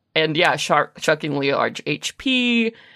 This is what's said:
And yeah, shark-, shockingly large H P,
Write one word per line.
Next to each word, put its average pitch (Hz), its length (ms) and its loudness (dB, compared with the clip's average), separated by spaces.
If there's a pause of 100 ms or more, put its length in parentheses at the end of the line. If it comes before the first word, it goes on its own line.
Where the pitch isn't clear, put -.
(160)
And 156 200 0
yeah, 156 200 2
shark-, - 440 0
shockingly 143 520 0
large 117 340 -2
H - 320 -6
P, 240 560 0 (220)